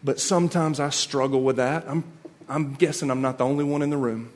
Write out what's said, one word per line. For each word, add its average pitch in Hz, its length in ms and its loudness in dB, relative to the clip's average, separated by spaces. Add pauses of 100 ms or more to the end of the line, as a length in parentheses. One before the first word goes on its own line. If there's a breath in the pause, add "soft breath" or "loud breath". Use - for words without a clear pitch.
But 139 160 0
sometimes 170 600 2
I 143 120 -2
struggle 135 500 0
with 131 140 4
that. 131 320 0
I'm, 160 160 -2 (440)
I'm 143 280 -2
guessing 147 340 0
I'm 131 140 0
not 127 160 -2
the 123 60 4
only 143 180 2
one 147 180 0
in 143 80 0
the 147 80 -2
room. 117 380 -4